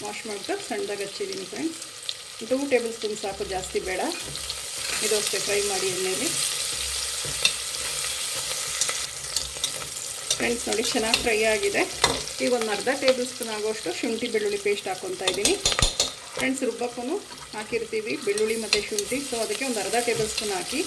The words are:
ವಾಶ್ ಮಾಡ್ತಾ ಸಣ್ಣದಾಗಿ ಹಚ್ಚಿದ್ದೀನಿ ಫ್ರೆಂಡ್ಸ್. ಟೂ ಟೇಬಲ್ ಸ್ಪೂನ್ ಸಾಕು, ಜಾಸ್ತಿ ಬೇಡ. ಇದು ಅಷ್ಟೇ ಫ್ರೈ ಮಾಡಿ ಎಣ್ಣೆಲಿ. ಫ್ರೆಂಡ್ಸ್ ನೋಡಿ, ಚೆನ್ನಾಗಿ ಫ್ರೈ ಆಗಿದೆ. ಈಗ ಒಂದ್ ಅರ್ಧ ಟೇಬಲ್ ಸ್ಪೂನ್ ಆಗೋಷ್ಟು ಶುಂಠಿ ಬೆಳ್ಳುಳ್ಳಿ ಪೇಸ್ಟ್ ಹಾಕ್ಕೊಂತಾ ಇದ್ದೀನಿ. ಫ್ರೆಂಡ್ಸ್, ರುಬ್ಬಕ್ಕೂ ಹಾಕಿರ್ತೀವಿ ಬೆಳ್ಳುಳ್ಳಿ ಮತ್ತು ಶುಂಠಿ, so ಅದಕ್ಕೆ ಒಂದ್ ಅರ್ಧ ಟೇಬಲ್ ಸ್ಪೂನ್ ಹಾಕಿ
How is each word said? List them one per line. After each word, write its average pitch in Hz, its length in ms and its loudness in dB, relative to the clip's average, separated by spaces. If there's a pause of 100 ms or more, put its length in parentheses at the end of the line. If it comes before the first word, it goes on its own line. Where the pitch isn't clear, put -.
ವಾಶ್ 214 260 -6
ಮಾಡ್ತಾ 196 240 -2 (140)
ಸಣ್ಣದಾಗಿ 202 400 -2
ಹಚ್ಚಿದ್ದೀನಿ 190 440 -4
ಫ್ರೆಂಡ್ಸ್. 294 300 -2 (680)
ಟೂ 262 60 4 (140)
ಟೇಬಲ್ 233 260 2
ಸ್ಪೂನ್ 214 260 -4
ಸಾಕು, 202 200 -4 (120)
ಜಾಸ್ತಿ 190 240 -2 (100)
ಬೇಡ. 185 120 0 (1040)
ಇದು 214 140 6
ಅಷ್ಟೇ 202 280 2
ಫ್ರೈ 202 120 4 (120)
ಮಾಡಿ 190 240 2
ಎಣ್ಣೆಲಿ. 370 340 2 (4000)
ಫ್ರೆಂಡ್ಸ್ 240 320 2
ನೋಡಿ, 208 140 2 (100)
ಚೆನ್ನಾಗಿ 226 320 2
ಫ್ರೈ 226 120 4 (160)
ಆಗಿದೆ. 202 300 2 (600)
ಈಗ 254 160 4
ಒಂದ್ 220 160 0
ಅರ್ಧ 202 140 0 (140)
ಟೇಬಲ್ 254 280 4
ಸ್ಪೂನ್ 226 260 -6
ಆಗೋಷ್ಟು 214 320 -2 (100)
ಶುಂಠಿ 226 360 0
ಬೆಳ್ಳುಳ್ಳಿ 208 320 2
ಪೇಸ್ಟ್ 202 240 2
ಹಾಕ್ಕೊಂತಾ 185 420 -4
ಇದ್ದೀನಿ. 220 200 4 (840)
ಫ್ರೆಂಡ್ಸ್, 262 320 2
ರುಬ್ಬಕ್ಕೂ 247 480 -4 (400)
ಹಾಕಿರ್ತೀವಿ 220 580 -2 (120)
ಬೆಳ್ಳುಳ್ಳಿ 214 360 4
ಮತ್ತು 208 260 4
ಶುಂಠಿ, 214 300 0 (100)
so 240 60 0 (100)
ಅದಕ್ಕೆ 208 240 0
ಒಂದ್ 220 160 2
ಅರ್ಧ 196 100 2 (140)
ಟೇಬಲ್ 214 260 4
ಸ್ಪೂನ್ 208 240 0
ಹಾಕಿ 247 260 0